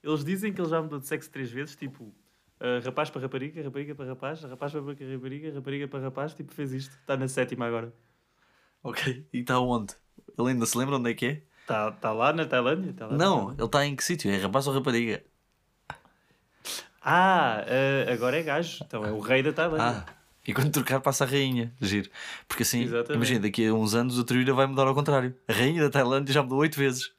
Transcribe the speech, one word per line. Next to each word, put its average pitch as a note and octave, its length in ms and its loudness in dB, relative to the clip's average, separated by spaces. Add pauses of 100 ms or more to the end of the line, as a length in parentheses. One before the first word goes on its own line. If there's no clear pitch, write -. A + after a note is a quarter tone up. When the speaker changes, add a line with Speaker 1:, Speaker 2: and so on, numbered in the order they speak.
Speaker 1:
Eles D3+ 220 0
dizem G3 280 -2
que F#3 80 -6
ele E3+ 80 0
já E3 120 2
mudou D#3 180 -6
de C3+ 80 -10
sexo - 240 -6
três C3 200 -8
vezes, C#3 260 -10
tipo, B2 360 -12 (460)
ah, B2 260 0
rapaz D3 260 -2
para C#3 100 -8
rapariga, C3+ 420 -8
rapariga C#3+ 320 -8
para C#3 120 -10
rapaz, C3+ 360 -8
rapaz C#3+ 300 -8
para D3+ 80 -6
rapariga, C#3 720 -10
rapariga C#3 340 -8
para C#3 120 -8
rapaz, C3+ 340 -6
tipo, D3 200 -16
fez C#3 180 -6
isto, C3 240 -8
está - 200 -4
na C3 120 -2
sétima B2+ 380 -2
agora. A#2 260 -4 (920)
Speaker 2:
Ok, B2 500 -6
e B2+ 80 -2
está B2+ 200 2
onde? A#2+ 340 -2 (440)
Ele A#2+ 100 2
ainda B2 180 2
se - 100 0
lembra C3+ 200 0
onde A#2+ 140 0
é A2+ 40 0
que - 120 -2
é? D3+ 160 -4 (240)
Speaker 1:
Tá, G#2+ 260 -2
tá A2+ 200 -4
lá A#2+ 200 2
na D#3+ 140 0
Tailândia? C#3 460 0
Tá A2+ 140 -12
lá G#2+ 60 -4
na C#3+ 60 0
Speaker 2:
Não, F3+ 180 4
Speaker 1:
Tailândia. A2+ 260 -2
Speaker 2:
ele A#2 80 -2
tá C#3+ 160 4
em C#3+ 80 -2
que - 80 -4
sítio? D#3 300 -2
É G2 60 2
rapaz G2+ 280 0
ou C3+ 80 0
rapariga? A#2+ 480 0 (1800)
Speaker 1:
Ah, D#3 640 4
eh, C3 460 2
agora B2 260 0
é E3+ 60 -2
gajo, D#3 420 -4
então G#2+ 180 -8
é G#2+ 60 -2
o G#2+ 80 -4
rei C3 240 2
da D3+ 100 2
Tailândia. A#2+ 540 0
Speaker 2:
Ah, - 80 -20 (320)
e A2+ 80 -2
quando C#3 160 2
trocar C3 300 0
passa C#3 240 0
a - 20 -2
rainha, B2+ 540 0
giro. G2+ 280 0 (380)
Porque - 160 -4
assim, A#2+ 200 2
Speaker 1:
Exatamente. A#2+ 320 -2
Speaker 2:
imagina, A#2 260 2
daqui G#2+ 260 2
a A2 80 6
uns G#2+ 200 2
anos B2 260 2
a A#2+ 40 2
teoria B2+ 300 4
vai C3 140 6
mudar C3+ 180 4
ao C3+ 80 4
contrário. C3+ 400 2 (140)
A - 40 2
rainha C#3 300 4
da C#3+ 80 6
Tailândia C3+ 420 2
já D3 120 6
mudou B2+ 140 0
oito D3+ 200 2
vezes. B2+ 400 0